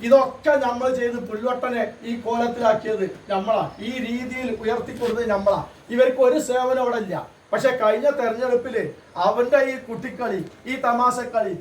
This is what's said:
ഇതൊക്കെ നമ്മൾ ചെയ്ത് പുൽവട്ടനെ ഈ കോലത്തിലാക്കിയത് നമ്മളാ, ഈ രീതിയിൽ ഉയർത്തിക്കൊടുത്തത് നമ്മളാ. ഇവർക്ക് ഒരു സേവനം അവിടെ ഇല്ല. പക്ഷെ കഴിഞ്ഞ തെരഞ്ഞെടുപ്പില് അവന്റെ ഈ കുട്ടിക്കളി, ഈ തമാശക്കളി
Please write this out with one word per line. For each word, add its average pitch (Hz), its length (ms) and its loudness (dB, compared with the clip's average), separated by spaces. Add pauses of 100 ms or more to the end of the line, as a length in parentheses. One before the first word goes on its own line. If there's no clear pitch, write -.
ഇതൊക്കെ 262 480 6 (100)
നമ്മൾ 247 220 0 (140)
ചെയ്ത് 240 260 -2
പുൽവട്ടനെ 240 560 -2 (260)
ഈ 233 60 -4 (100)
കോലത്തിലാക്കിയത് 220 800 0 (280)
നമ്മളാ, 196 320 0 (240)
ഈ - 20 -6 (160)
രീതിയിൽ 247 420 -6 (140)
ഉയർത്തിക്കൊടുത്തത് 233 720 -2
നമ്മളാ. 196 260 2 (340)
ഇവർക്ക് 262 340 4
ഒരു 302 100 2 (100)
സേവനം 254 360 0
അവിടെ 233 200 0
ഇല്ല. 175 120 -6 (340)
പക്ഷെ 254 180 2 (100)
കഴിഞ്ഞ 226 280 2 (100)
തെരഞ്ഞെടുപ്പില് 240 640 0 (420)
അവന്റെ 240 360 4 (120)
ഈ - 20 -4 (140)
കുട്ടിക്കളി, 226 520 -6 (320)
ഈ - 20 -4 (120)
തമാശക്കളി 240 760 0